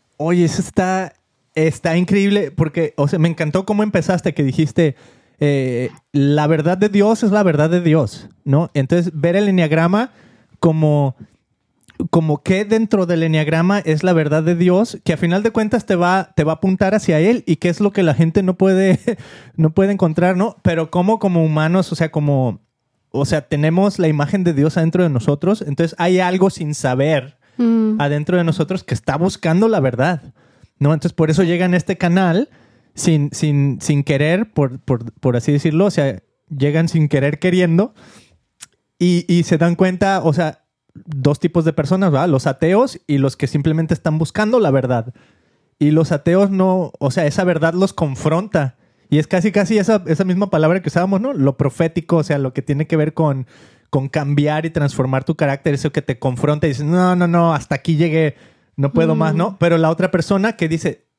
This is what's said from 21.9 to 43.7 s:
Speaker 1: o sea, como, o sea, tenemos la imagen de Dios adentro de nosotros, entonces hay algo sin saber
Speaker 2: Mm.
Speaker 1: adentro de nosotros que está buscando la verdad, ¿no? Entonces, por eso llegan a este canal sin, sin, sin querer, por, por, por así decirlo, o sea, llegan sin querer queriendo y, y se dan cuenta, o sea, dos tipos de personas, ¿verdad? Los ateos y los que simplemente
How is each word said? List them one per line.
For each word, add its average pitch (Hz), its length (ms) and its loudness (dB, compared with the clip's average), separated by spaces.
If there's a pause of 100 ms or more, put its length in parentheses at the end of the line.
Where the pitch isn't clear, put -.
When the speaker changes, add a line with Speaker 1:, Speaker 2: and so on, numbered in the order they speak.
Speaker 1:
o - 20 -6
sea, 160 160 -2
como, 139 500 -2 (500)
o 135 140 -2
sea, 147 220 -2
tenemos 170 540 0
la 165 80 2
imagen 151 340 -2
de 170 100 0
Dios 147 240 0
adentro 170 280 2
de 160 60 2
nosotros, 143 520 0
entonces 156 380 -2
hay 180 180 2
algo 185 320 2
sin 151 240 -6
saber 135 640 -2 (220)
Speaker 2:
Mm. 220 400 0
Speaker 1:
adentro 147 360 -2
de 175 80 2
nosotros 165 400 -2
que - 100 -4
está - 220 -4
buscando 180 500 0
la 214 140 0
verdad, 131 520 -2 (460)
¿no? 147 160 2
Entonces, 165 180 -4
por 156 160 0
eso 160 140 2
llegan 175 320 0
a - 20 2
este 175 220 -2
canal 180 520 0 (440)
sin, 147 380 0
sin, 139 480 0
sin 143 240 0
querer, 160 480 0
por, 131 260 -2
por, 117 360 -4
por 123 220 -2
así 117 140 -2
decirlo, 156 360 2
o 190 40 0
sea, 135 320 -2 (340)
llegan 147 320 0
sin 156 200 0
querer 143 320 0
queriendo 180 540 0 (1000)
y, 175 300 0
y 175 160 2
se 160 160 2
dan 170 160 2
cuenta, 185 480 0
o 160 100 2
sea, 156 340 -4 (280)
dos 143 460 -2
tipos 170 240 0
de 160 80 0
personas, 175 400 0
¿verdad? 147 160 0
Los 131 180 0
ateos 180 640 0
y 143 100 0
los 135 180 0
que 135 120 -4
simplemente 160 440 -2